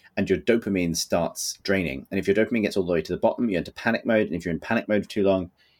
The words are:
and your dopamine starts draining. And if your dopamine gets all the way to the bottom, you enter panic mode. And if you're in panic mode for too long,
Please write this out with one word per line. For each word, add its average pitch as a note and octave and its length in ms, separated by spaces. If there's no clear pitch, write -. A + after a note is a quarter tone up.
and F#2+ 120
your F2+ 100
dopamine F#2+ 580
starts - 640
draining. E2+ 460
And G2 100
if F2 80
your A2+ 80
dopamine A2 280
gets G2+ 120
all F#2+ 100
the F2 80
way E2+ 100
to F2+ 100
the F2+ 60
bottom, A#2 300
you F#2 80
enter E2 140
panic - 340
mode. A2 220
And D#2+ 80
if E2+ 100
you're E2+ 80
in D#2+ 60
panic - 280
mode G#2 160
for - 60
too G#2 140
long, F#2 280